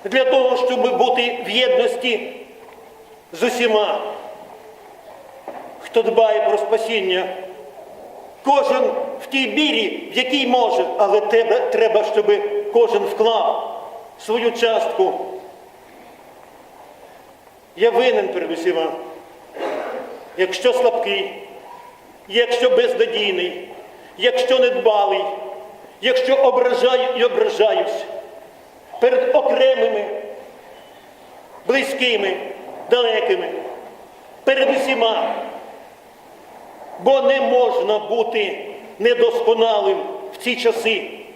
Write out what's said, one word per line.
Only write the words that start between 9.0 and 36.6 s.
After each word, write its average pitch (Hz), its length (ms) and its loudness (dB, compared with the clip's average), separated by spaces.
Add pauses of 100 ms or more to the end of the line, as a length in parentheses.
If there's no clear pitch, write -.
в - 80 -14
тій 262 180 0
мірі, 226 680 -2
в - 40 -2
якій 254 300 0
може, 240 380 2 (120)
але 208 240 4
треба, 226 380 2
треба, 220 440 2
щоб 208 300 2 (400)
кожен 220 300 4
вклав 214 680 0 (500)
свою 226 320 -2
частку. 214 640 0 (2500)
Я 214 140 4
винен 226 380 2
перед 170 240 -4
усіма, 165 400 0 (1500)
якщо 185 360 0
слабкий, 214 600 0 (960)
якщо 240 420 2
безнадійний, 214 1000 0 (500)
якщо 254 420 2
недбалий, 208 640 2 (800)
якщо 254 340 2
ображаю 254 720 4 (100)
і 226 60 2
ображаюсь 220 800 0 (960)
перед 254 360 4
окремими, 247 680 2 (1600)
близькими, 233 720 0 (520)
далекими, 220 600 0 (920)
перед 269 260 2
усіма. 226 640 0 (1600)